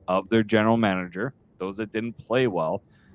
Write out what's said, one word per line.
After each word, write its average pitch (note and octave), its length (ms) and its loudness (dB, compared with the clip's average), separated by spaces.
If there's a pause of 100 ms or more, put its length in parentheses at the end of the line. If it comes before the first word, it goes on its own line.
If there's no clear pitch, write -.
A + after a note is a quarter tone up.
of F#2 220 0
their A2+ 140 4
general A2 340 4
manager, F#2+ 580 -2 (240)
those G2 200 -8
that A2 140 -8
didn't A2+ 260 -6
play B2+ 280 0
well, F2 360 -2 (320)